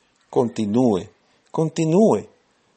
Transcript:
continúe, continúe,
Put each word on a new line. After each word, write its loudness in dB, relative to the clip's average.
continúe, -2
continúe, 0